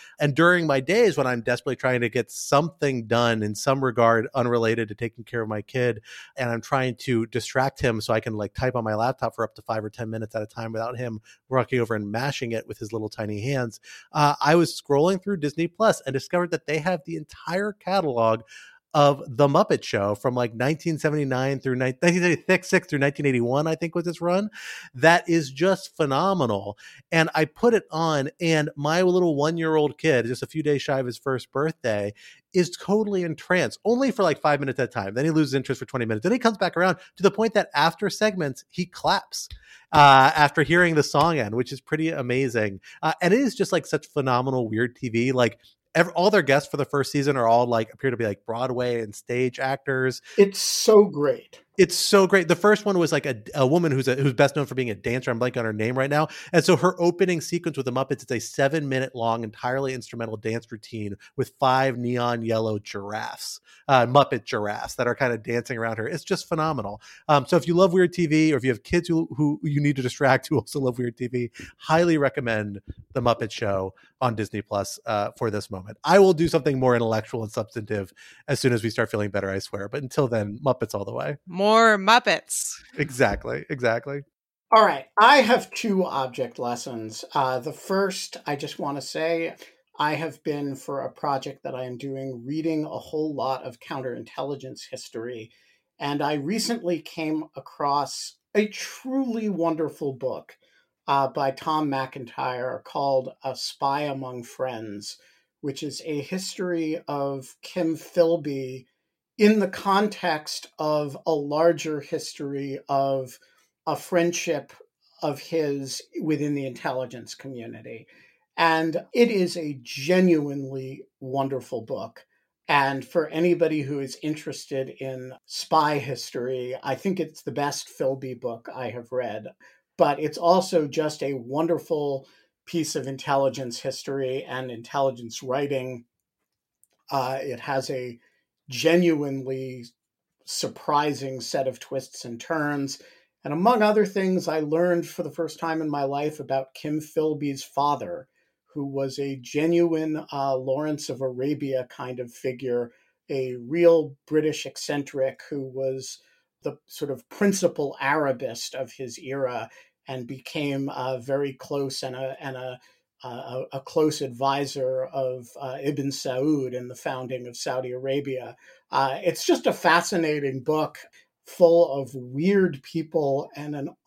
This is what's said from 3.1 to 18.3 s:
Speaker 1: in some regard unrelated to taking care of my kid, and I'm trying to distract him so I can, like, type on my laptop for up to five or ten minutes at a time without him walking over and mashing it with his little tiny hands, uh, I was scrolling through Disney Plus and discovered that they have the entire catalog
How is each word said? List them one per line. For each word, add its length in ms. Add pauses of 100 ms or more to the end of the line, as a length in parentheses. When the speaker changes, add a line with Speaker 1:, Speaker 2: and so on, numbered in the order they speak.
Speaker 1:
in 140
some 260
regard 500
unrelated 560
to 60
taking 300
care 180
of 60
my 140
kid, 400 (340)
and 140
I'm 100
trying 360
to 300
distract 540
him 200
so 120
I 80
can, 160
like, 180
type 220
on 80
my 100
laptop 400
for 80
up 140
to 60
five 220
or 60
ten 180
minutes 280
at 60
a 40
time 260
without 240
him 240 (280)
walking 320
over 160
and 160
mashing 400
it 160
with 100
his 140
little 160
tiny 320
hands, 400 (320)
uh, 280
I 140
was 260
scrolling 400
through 180
Disney 280
Plus 360
and 100
discovered 400
that 140
they 120
have 260
the 120
entire 560
catalog 680 (500)